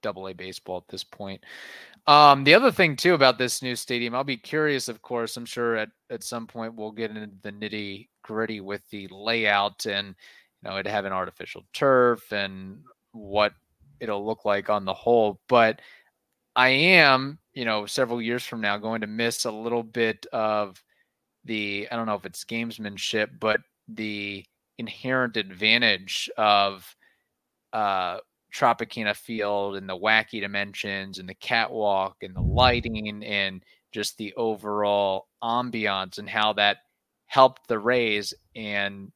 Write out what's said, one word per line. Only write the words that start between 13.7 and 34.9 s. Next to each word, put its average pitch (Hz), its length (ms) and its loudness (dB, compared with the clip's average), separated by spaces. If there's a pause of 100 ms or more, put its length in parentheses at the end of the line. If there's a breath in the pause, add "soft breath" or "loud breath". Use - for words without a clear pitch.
it'll 104 240 -4
look 110 200 -6
like 101 260 0
on 104 140 0
the 95 100 -2
whole. 110 540 2
But 113 340 4 (720 loud breath)
I 127 120 6
am, 143 680 6 (140)
you 127 120 -8
know, 107 200 -2
several 120 380 -2
years 120 220 -2
from 117 160 -10
now 104 180 0
going 110 240 -4
to 110 60 -6
miss 113 360 -2
a 120 60 -4
little 117 320 -4
bit 113 500 -2
of 107 500 -2 (640)
the, 104 460 -6
I 123 60 -6
don't 117 100 -4
know 107 80 -2
if 98 100 -8
it's 92 200 -14
gamesmanship, 110 920 -6
but 107 220 0 (280)
the 104 580 -8 (320)
inherent 123 580 -4
advantage 104 1000 0
of, 101 580 2 (760)
uh, 98 480 -2 (300)
Tropicana 113 640 0
Field 101 600 -4
and 98 100 -12
the 92 100 -8
wacky 110 440 2
dimensions 98 800 -6
and 92 100 -12
the 95 60 -14
catwalk 104 880 -2
and 92 120 -12
the 92 60 -8
lighting 113 840 0
and 98 400 -4 (300 soft breath)
just - 240 -6
the 104 220 -8
overall 104 880 0 (140)